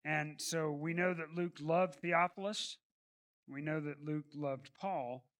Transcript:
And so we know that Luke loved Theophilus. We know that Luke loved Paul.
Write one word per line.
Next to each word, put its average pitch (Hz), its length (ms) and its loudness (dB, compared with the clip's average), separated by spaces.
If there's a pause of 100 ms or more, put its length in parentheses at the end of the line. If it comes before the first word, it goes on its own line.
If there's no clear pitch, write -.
And 151 360 0
so 160 300 0
we 151 240 -2
know 180 180 4
that 160 220 -6
Luke 175 260 -2
loved 175 360 4
Theophilus. 180 840 0 (680)
We 139 120 -8
know 156 200 0
that 147 240 -6
Luke 151 300 -2
loved 139 400 -4
Paul. 135 500 -2 (160)